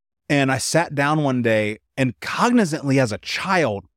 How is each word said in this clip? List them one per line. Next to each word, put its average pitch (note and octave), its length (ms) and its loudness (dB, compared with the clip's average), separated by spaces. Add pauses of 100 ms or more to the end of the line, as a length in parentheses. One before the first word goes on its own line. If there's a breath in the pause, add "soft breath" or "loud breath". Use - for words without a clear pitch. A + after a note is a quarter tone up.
(300)
And C#3+ 220 2
I C3 60 0
sat D#3+ 380 -2
down D3 280 0
one B2+ 180 0
day G#2+ 380 0 (180)
and C3 220 -2
cognizantly G3+ 760 0
as B2+ 140 2
a G2+ 80 -6
child, D#3 680 -2 (120)